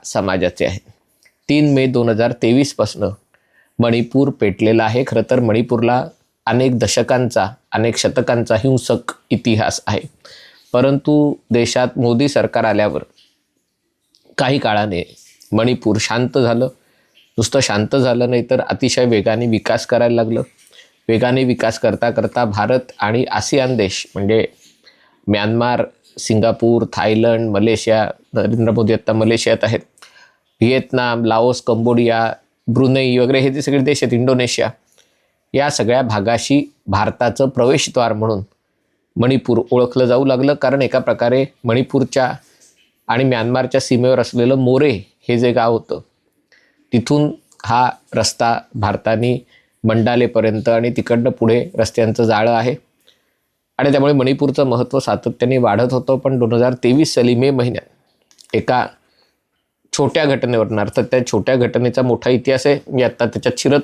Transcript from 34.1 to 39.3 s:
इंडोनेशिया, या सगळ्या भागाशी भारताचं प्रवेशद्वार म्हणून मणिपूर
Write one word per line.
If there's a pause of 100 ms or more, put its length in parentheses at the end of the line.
इंडोनेशिया, (840)
या
सगळ्या
भागाशी (140)
भारताचं
प्रवेशद्वार
म्हणून (760)
मणिपूर